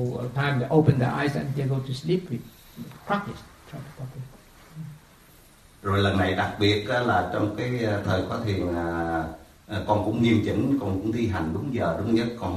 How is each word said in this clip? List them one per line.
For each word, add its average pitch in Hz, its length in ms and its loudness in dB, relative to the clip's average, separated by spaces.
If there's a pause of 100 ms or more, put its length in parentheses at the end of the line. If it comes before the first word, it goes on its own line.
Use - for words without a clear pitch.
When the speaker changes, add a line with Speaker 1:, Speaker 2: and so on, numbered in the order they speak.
(180)
Speaker 1:
all 123 100 -6
the 135 140 -2
time 139 180 0
they 120 80 -2 (100)
open 147 200 6
the 123 80 4 (140)
eyes 143 160 0
and 151 100 -2 (100)
they 135 100 0
go 135 120 0
to 131 160 -6
sleep 175 260 0 (100)
with 117 80 -4 (680)
practice, - 340 -4 (300)
try 143 80 -12
to 135 180 -14
practice. 127 300 -12 (1600)
Speaker 2:
Rồi 98 160 0
lần 98 200 4
này 95 160 2
đặc 98 240 0
biệt 104 300 4
á, 123 120 2
là 113 320 2
trong 104 240 0
cái, 123 280 -2
ờ, 101 200 0
thời 98 240 2
khóa 117 160 -4
thiền, 90 320 0
à, 82 460 -2 (440)
ờ, 98 220 -4
con 107 160 2
cũng 113 180 0
nghiêm 107 220 6
chỉnh, 135 360 2
con 95 220 -2
cũng 110 100 -2
thi 117 160 0
hành 85 260 -2
đúng 71 200 -4
giờ, 82 240 0
đúng 113 180 2
giấc, 113 100 2 (140)
con 90 160 -4